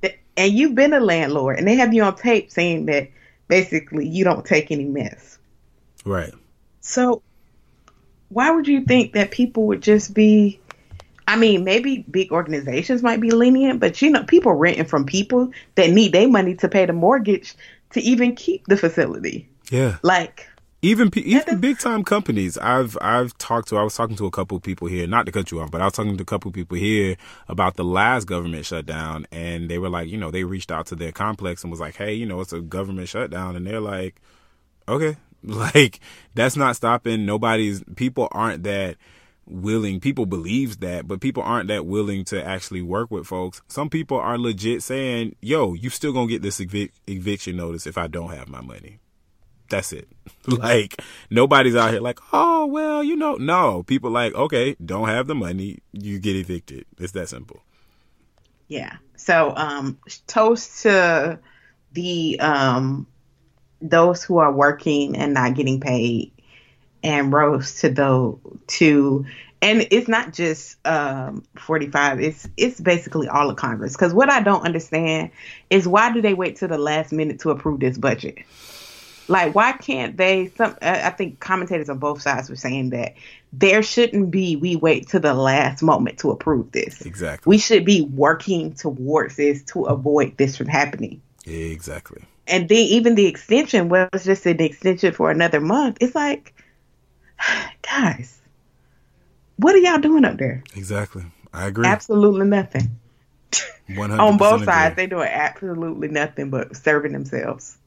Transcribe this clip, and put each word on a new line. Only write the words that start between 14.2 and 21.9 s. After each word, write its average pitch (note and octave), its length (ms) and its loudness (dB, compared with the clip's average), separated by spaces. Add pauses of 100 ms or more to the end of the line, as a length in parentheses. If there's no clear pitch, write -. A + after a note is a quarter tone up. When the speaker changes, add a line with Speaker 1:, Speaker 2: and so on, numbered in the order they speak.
Speaker 1:
people E4 280 6
renting D#3+ 320 2
from C#3 220 0
people B3 440 0 (260)
that F3 140 6
need G3 220 6
their G3 160 6
money F#3+ 280 4
to F#3 120 0
pay F#3+ 160 4
the F3 80 -2
mortgage G3+ 640 0 (380)
to - 80 -2
even A#3+ 340 2
keep - 320 -6
the G3 100 4
facility. - 720 -2 (220)
Speaker 2:
Yeah. B2+ 320 0
Speaker 1:
Like, F3+ 440 0 (360)
Speaker 2:
Even G#3+ 280 4
pe-, G#3+ 120 -4
Speaker 1:
that - 60 -6
Speaker 2:
even C4+ 260 2
Speaker 1:
does F#3 60 -2
Speaker 2:
big B3+ 180 0
time A3 260 -2